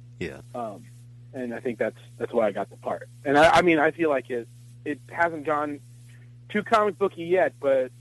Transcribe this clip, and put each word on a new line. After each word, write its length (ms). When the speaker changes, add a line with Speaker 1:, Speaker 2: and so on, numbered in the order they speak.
Speaker 1:
Yeah. 220
Speaker 2:
Um, 300
and 200
I 80
think 180
that's, 180
that's 160
why 140
I 40
got 180
the 60
part. 320
And 140
I, 120
I 120
mean, 180
I 120
feel 180
like 200
it, 200
it 160
hasn't 360
gone 340
too 120
comic 360
booky 260
yet, 380
but, 400